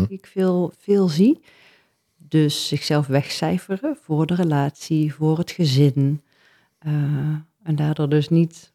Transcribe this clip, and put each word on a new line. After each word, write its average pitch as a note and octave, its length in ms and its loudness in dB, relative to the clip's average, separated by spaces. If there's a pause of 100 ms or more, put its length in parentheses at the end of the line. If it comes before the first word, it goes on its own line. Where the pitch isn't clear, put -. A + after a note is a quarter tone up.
die F#3+ 120 -10
ik - 80 -20
veel, F3+ 520 0
veel G3+ 300 2
zie. F#3+ 320 4 (760)
Dus D3+ 520 -2
zichzelf D3 380 -2
wegcijferen F3 960 -4
voor D#3 240 -2
de F3 80 -4
relatie, D3+ 800 -2
voor D#3 240 0
het F3 120 -6
gezin. C#3 720 2 (560)
Eh, D3+ 140 -6 (720)
en D#3 140 -4
daardoor D3+ 320 -2
dus D3 200 2
niet, E3 460 0